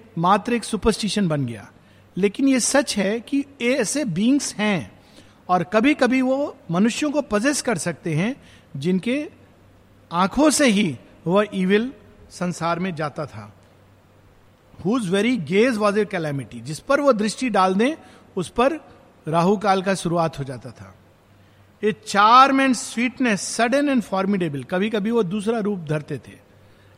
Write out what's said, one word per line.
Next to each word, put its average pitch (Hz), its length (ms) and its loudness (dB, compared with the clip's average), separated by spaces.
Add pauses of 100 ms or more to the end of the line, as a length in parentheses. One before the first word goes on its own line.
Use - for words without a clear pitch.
(180)
मात्र 196 340 2
एक 233 120 -2
सुपरस्टिशन 208 640 0
बन 143 180 -2
गया। 110 260 -12 (440)
लेकिन 208 320 2
ये 262 120 4
सच - 360 0
है 208 240 -2
कि 277 240 -4 (180)
ये 247 140 2
ऐसे 277 280 -2
बीइंग्स 233 500 0
हैं, 196 460 -2 (480)
और 180 140 2
कभी-कभी 254 600 2
वो 269 340 -2 (140)
मनुष्यों 220 400 0
को 285 120 0
पजेस 240 400 -2
कर 220 160 -2
सकते 170 360 -6
हैं 208 220 -2 (400)
जिनके 190 540 -2 (840)
आंखों 196 380 2
से 294 160 2
ही 190 320 0 (280)
वह 202 280 2
इविल 202 380 0 (380)
संसार 170 480 -4
में 180 160 -6
जाता 147 320 -8
था। 104 280 -18 (1300)
Whose 214 240 -2
very 202 360 -2
gaze 208 320 2
was 208 180 0
a 214 100 0
calamity, 139 540 -6
जिस 143 200 -12
पर 285 200 0
वो 277 120 4
दृष्टि 220 360 -4
डाल 190 260 2
दें, 247 200 2 (420)
उस 185 120 -4
पर 262 260 0 (540)
राहु 170 280 2
काल 190 260 2
का 190 120 0
शुरुआत 165 440 -2
हो 139 60 -8
जाता 127 260 -12
था। 95 240 -20 (920)
A 214 100 2 (140)
charm 247 460 8
and 269 220 4
sweetness 240 840 -2
sudden 269 360 2
and 196 180 -2
formidable, 180 500 -2
कभी-कभी 208 460 -2
वो 233 120 2
दूसरा 208 360 -4
रूप 208 200 -4
धरते 151 400 -6
थे, 101 140 -20 (640)